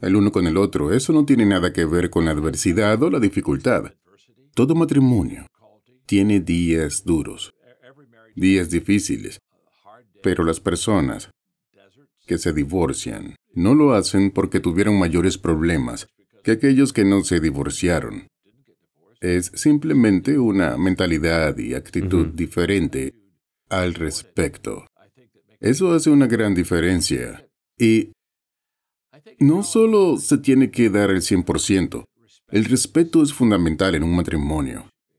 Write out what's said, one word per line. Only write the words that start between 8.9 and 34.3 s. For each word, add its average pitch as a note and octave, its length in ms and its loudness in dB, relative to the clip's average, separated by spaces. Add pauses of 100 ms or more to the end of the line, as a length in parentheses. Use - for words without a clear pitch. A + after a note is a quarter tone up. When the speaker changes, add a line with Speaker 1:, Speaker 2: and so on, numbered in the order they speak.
Speaker 1:
Pero F2 220 0
las E2 160 0
personas E2+ 720 -2 (960)
que F3 100 -2
se E2+ 160 -2
divorcian D2 840 -4 (180)
no F#2+ 200 2
lo D3 200 4
hacen G2 380 0
porque - 280 -2
tuvieron G2 400 0
mayores F2 380 0
problemas D#2 680 -2 (360)
que A2+ 80 0
aquellos C3 420 2
que A2 100 2
no G2 200 4
se F2 160 -2
divorciaron. C#2+ 880 -4 (920)
Es F2+ 340 -2
simplemente D3 840 2
una F#2+ 400 0
mentalidad E2 800 0
y A#1 160 -8
actitud F2+ 540 -2
Speaker 2:
Ujú. D#2+ 80 -10
Speaker 1:
diferente F#2+ 800 -4 (540)
al F2+ 240 -2
respecto. - 920 -8 (760)
Eso E3+ 320 0
hace D#3+ 160 2
una C#3+ 180 6
gran A2 260 0
diferencia. E2 920 -2 (320)
Y A2+ 320 2 (1300)
no D#3 240 2
solo G#3+ 540 2
se - 200 -2
tiene C3+ 340 2
que A#2 180 2
dar G2+ 200 2
el F#2+ 120 0
cien F2+ 220 0
por D2+ 180 -2
ciento. F#2 420 -2 (460)
El G#2+ 160 0
respeto D#3 580 0
es C#3+ 100 0
fundamental F#2 600 0
en D2 80 -2
un E2+ 100 0
matrimonio. D2 760 -4 (300)